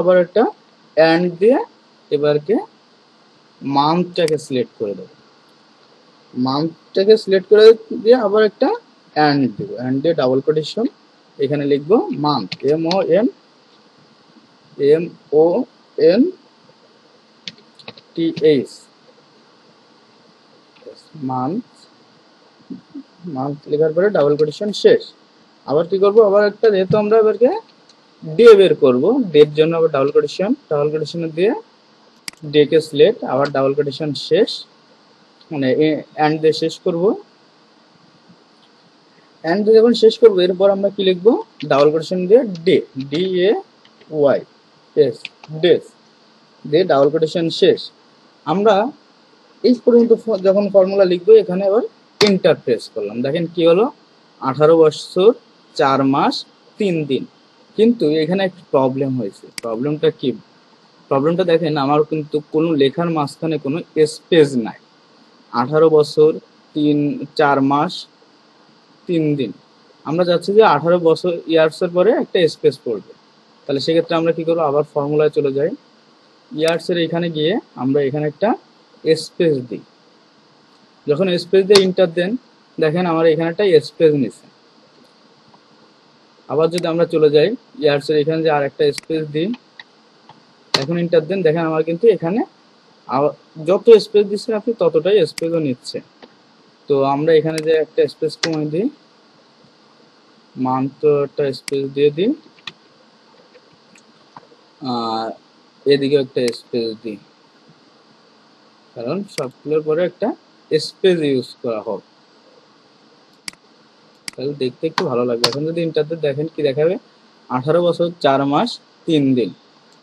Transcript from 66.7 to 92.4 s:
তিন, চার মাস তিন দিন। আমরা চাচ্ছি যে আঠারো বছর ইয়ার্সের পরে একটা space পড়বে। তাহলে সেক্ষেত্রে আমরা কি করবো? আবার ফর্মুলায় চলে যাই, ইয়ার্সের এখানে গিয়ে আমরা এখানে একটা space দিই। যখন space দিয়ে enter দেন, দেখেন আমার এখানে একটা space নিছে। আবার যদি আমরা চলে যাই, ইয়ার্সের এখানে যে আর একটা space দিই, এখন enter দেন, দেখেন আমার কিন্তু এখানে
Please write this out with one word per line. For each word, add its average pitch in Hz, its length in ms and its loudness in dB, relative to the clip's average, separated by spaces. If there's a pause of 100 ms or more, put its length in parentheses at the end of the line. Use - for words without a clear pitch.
তিন, 147 220 0 (420)
চার 139 200 2 (120)
মাস 147 220 -2 (1120)
তিন 165 160 -2 (160)
দিন। 120 140 -6 (560)
আমরা 165 200 -2
চাচ্ছি 175 280 -2
যে 220 60 6 (120)
আঠারো 170 240 0 (100)
বছর 160 240 0 (200)
ইয়ার্সের 160 440 2
পরে 185 140 4 (120)
একটা - 160 -4 (160)
space 143 200 0 (100)
পড়বে। 107 280 -8 (520)
তাহলে 139 200 -4
সেক্ষেত্রে 165 360 0
আমরা 165 160 0
কি 170 120 -8
করবো? 170 220 0
আবার 147 220 0
ফর্মুলায় 151 440 0
চলে 143 220 0
যাই, 160 120 -2 (920)
ইয়ার্সের 165 460 -2
এখানে 170 200 -4 (100)
গিয়ে 156 160 0 (300)
আমরা 135 160 0 (100)
এখানে 147 240 -4
একটা 196 160 -2 (720)
space 160 320 -2 (140)
দিই। 90 160 -12 (1200)
যখন 151 180 0 (180)
space 196 240 2
দিয়ে 196 180 6
enter 180 320 0
দেন, 180 120 -2 (480)
দেখেন 165 340 -2
আমার 165 200 0
এখানে 165 200 -2
একটা - 120 -2 (240)
space 156 240 2 (100)
নিছে। - 240 -8 (2000)
আবার 156 220 0
যদি 170 180 -4
আমরা 165 220 0
চলে 156 220 4
যাই, 156 120 4 (360)
ইয়ার্সের 143 380 0
এখানে 160 220 -2
যে 160 120 2
আর 143 120 0
একটা - 140 -6 (160)
space 160 240 -6 (120)
দিই, 165 140 -2 (1300)
এখন 151 200 -6
enter 170 260 0
দেন, 196 180 -4
দেখেন 165 240 -2
আমার 160 180 -2
কিন্তু 196 160 -6 (100)
এখানে 175 260 -4 (680)